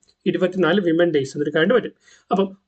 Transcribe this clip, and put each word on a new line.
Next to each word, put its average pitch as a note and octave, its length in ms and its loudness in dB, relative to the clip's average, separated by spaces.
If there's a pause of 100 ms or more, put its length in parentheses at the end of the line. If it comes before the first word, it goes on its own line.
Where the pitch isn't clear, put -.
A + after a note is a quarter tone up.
(260)
ഇരുപത്തിനാല് F3 540 0
വിമൻ E3+ 300 2
ഡേയ്സ് C#3 220 -2
എന്ന് D3 120 -6
എടുക്കാനായിട്ട് D#3+ 300 0
പറ്റും. G3+ 180 -2 (380)
അപ്പം G3 160 0 (220)